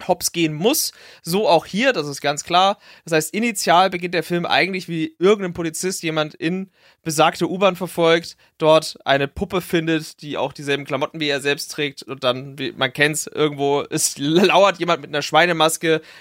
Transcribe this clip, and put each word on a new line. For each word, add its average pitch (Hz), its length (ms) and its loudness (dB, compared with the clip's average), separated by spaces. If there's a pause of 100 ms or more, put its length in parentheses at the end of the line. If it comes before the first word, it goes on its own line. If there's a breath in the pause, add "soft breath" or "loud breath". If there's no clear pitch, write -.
hops 175 240 0
gehen 160 220 0
muss. 202 380 0 (300 loud breath)
So 185 260 0
auch 160 180 4
hier, 247 280 0
das 147 140 -4
ist 143 140 -10
ganz 147 220 -2
klar. 190 340 2 (280 loud breath)
Das 165 80 -2
heißt, 156 200 0
initial 190 560 2
beginnt 175 240 -6
der 160 100 -2
Film 175 220 -2
eigentlich, 180 440 0
wie 160 300 -4
irgendein 190 340 2
Polizist 175 500 -6
jemand 156 300 -2
in 185 380 -4 (320 soft breath)
besagte 160 460 0
U-Bahn 185 260 0
verfolgt, 170 640 -2 (200 soft breath)
dort 156 480 2
eine 139 220 2
Puppe 185 340 -4
findet, 160 600 -4
die 147 160 -10
auch 131 160 -4
dieselben 139 320 -4
Klamotten 143 340 -4
wie 151 80 -2
er 143 140 -2
selbst 143 300 -2
trägt 147 320 -6
und 135 200 -10
dann, 135 340 -2
wie 135 140 -6
man 131 220 -2
kennt's, 151 340 0
irgendwo 143 540 0
ist, - 380 -4
<laughs> - 0 -
lauert 170 600 4
jemand 170 220 0
mit - 80 -16
einer 147 120 -2
Schweinemaske, 160 800 2 (200 loud breath)